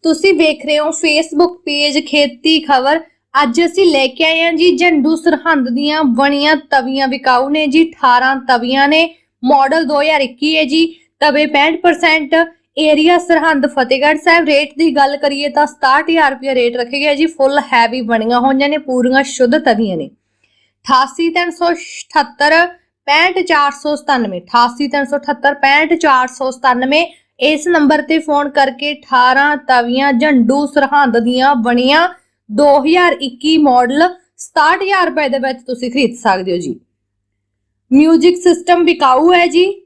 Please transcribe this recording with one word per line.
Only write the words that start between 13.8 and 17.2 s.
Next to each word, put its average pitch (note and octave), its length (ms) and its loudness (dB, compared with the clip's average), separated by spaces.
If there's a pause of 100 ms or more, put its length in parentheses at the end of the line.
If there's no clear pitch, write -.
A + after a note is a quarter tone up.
ਸਾਹਿਬ। E4+ 220 2
ਰੇਟ D4 320 0
ਦੀ D#4+ 180 2
ਗੱਲ C#4 200 0
ਕਰੀਏ C#4+ 320 -4
ਤਾਂ D4 180 0
ਸਤਾਹਠ C#4+ 440 -2
ਹਜ਼ਾਰ D#4 220 2
ਰੁਪਇਆ C4+ 220 -6
ਰੇਟ A#3+ 220 0
ਰੱਖੇ B3 240 -6
ਗਿਆ D4 140 0
ਜੀ। D4+ 120 0